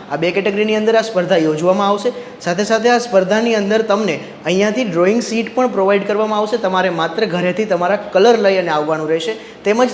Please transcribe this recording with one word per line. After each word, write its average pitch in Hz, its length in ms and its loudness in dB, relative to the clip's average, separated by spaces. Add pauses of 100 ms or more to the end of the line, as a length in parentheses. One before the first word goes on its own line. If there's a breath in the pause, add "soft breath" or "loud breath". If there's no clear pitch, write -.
(100)
આ 147 60 -2
બે 165 160 -2
કેટેગરીની 208 480 -2
અંદર 220 160 2
આ 220 120 2
સ્પર્ધા 175 380 0
યોજવામાં 180 420 0
આવશે. 208 220 0 (300 loud breath)
સાથે 180 240 -2
સાથે 220 260 2
આ 240 80 4
સ્પર્ધાની 220 580 0
અંદર 208 260 0
તમને 202 340 0 (280 loud breath)
અહીંયાથી 208 460 0
ડ્રોઈંગ 190 320 2
શીટ 226 320 -4
પણ 247 220 0
પ્રોવાઈડ 196 320 2
કરવામાં 214 320 0
આવશે. 214 180 -2
તમારે 185 320 0
માત્ર 165 360 -2
ઘરેથી 180 460 -2
તમારા 180 280 0 (120)
કલર 226 320 6
લઈ 196 140 4
અને 170 180 -2
આવવાનું 156 320 -2
રહેશે. 165 240 -2 (320 loud breath)
તેમજ 226 300 2